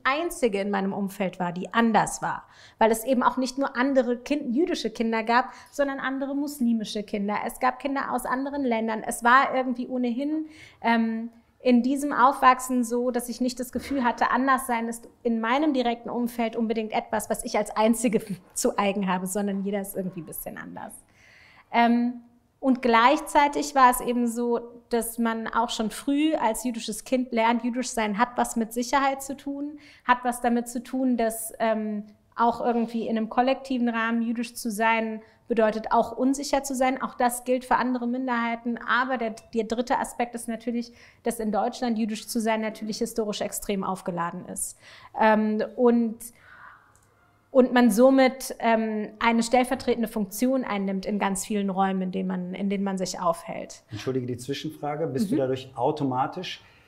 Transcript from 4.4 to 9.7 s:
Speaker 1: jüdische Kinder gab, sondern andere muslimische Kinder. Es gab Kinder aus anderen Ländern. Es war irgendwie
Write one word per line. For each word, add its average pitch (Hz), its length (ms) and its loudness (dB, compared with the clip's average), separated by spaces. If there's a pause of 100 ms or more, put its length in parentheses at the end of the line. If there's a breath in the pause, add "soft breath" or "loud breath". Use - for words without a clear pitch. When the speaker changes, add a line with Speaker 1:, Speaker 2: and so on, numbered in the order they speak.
Speaker 1:
jüdische 302 360 0
Kinder 226 340 -2
gab, 240 300 2 (180 loud breath)
sondern 277 280 -2
andere 269 360 -4
muslimische 233 680 -2
Kinder. 208 420 -2
Es 226 140 -8
gab 254 200 0
Kinder 277 320 -4
aus 247 140 -4
anderen 277 380 -4
Ländern. 226 420 -2
Es 233 180 -8
war 254 320 6
irgendwie 254 320 -2